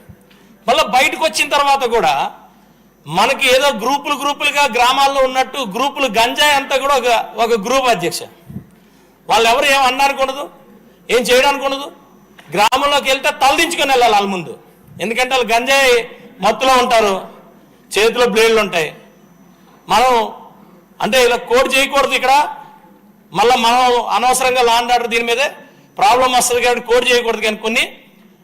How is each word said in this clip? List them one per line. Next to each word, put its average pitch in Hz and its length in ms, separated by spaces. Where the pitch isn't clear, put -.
మళ్ళీ 294 200
బయటకు 320 380
వచ్చిన 311 240
తర్వాత 285 360
కూడా 185 460
మనకి 240 480
ఏదో 277 140
గ్రూపులు 277 460
గ్రూపులుగా 285 500
గ్రామాల్లో 269 560
ఉన్నట్టు 262 360
గ్రూపులు 269 500
గంజాయి 254 440
అంతా 277 260
కూడా 277 180
ఒక, 247 120
ఒక 220 240
గ్రూప్, 254 280
అధ్యక్ష. 170 320
వాళ్ళు 226 200
ఎవరు 269 160
ఏం 277 180
అనడానికి 269 380
ఉండదు, 269 280
ఏం 233 120
చేయడానికి 262 440
ఉండదు. 277 260
గ్రామంలోకి 262 560
వెళ్తే 277 220
తలదించుకొని 294 600
వెళ్ళాలి 240 220
వాళ్ళ 202 140
ముందు, 175 320
ఎందుకంటే 247 340
వాళ్ళు 233 180
గంజాయి 254 560
మత్తులో 226 320
ఉంటారు, 220 540
చేతిలో 233 280
బ్లేడ్లు 220 340
ఉంటాయి. 170 360
మనం 226 440
అంటే 240 240
ఇలా 240 100
కోడ్ 247 400
చేయకూడదు 269 380
ఇక్కడ, 262 340
మళ్ళీ 220 240
మనం 240 480
అనవసరంగా 254 560
లా 233 120
అండ్ 240 180
ఆర్డర్ 240 160
దీని 233 160
మీదే 233 240
ప్రాబ్లం 254 340
వస్తుంది 247 300
కాబట్టి 240 260
కోడ్ 247 240
చేయకూడదు. 226 300
కానీ 214 160
కొన్ని 233 400